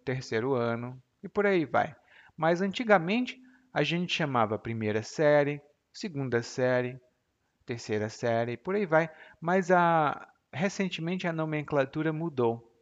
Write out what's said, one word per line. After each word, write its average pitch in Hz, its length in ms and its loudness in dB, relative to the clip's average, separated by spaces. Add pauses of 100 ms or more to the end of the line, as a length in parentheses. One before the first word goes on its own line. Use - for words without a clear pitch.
terceiro 131 500 -2
ano 120 480 -4 (200)
e 196 60 -14
por 202 160 -2
aí 190 200 2
vai. 131 300 0 (420)
Mas 170 260 2
antigamente 202 800 0 (300)
a 151 100 0
gente 170 320 0
chamava 120 420 2
primeira 110 460 -2
série, 147 580 2 (320)
segunda 135 500 -2
série, 127 560 0 (680)
terceira 107 420 -2
série, 117 480 -2
por 185 200 -6
aí 208 100 0
vai. 160 240 2 (300)
Mas 180 300 0
a, 170 580 4 (220)
recentemente 185 760 -4
a 170 60 -2
nomenclatura 156 800 0
mudou. 127 680 -2